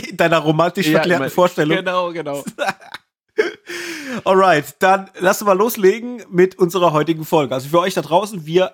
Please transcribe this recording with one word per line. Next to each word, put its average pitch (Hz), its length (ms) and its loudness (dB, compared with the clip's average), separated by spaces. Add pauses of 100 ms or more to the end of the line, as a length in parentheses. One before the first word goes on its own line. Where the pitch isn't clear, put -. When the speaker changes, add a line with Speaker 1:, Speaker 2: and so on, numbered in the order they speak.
Speaker 1:
in 190 80 -16
deiner 165 220 2
romantisch 160 480 0
Speaker 2:
Ja, 156 60 2
Speaker 1:
verklärten 160 320 2
Speaker 2:
ich 131 40 -4
mein, - 60 -10
Speaker 1:
Vorstellung. 180 420 2
Speaker 2:
genau, 180 360 -4
genau. 143 360 -8
Speaker 1:
<laughs> - 60 -14 (1700)
Alright, 190 540 2
dann 190 400 2
lass 190 240 0
uns 208 60 -2
mal 185 100 2
loslegen 226 720 0
mit 185 260 2
unserer 175 360 2
heutigen 156 320 0
Folge. 147 300 0
Also 135 160 -6
für 170 100 2
euch 185 140 -4
da 170 80 -2
draußen, 196 440 -2
wir 180 260 0